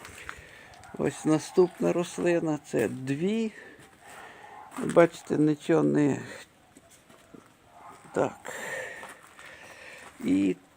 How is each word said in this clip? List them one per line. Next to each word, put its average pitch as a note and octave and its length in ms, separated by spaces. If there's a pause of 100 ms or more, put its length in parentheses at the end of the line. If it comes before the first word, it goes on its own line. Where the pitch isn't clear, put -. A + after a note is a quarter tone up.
(960)
Ось - 280
наступна E3+ 680
рослина, E3+ 720
це C3 220
дві. D#3 640 (1300)
Бачите, - 600
нічого D3+ 460
не C#3+ 380 (1900)
так. - 400 (1700)
І F3+ 320 (220)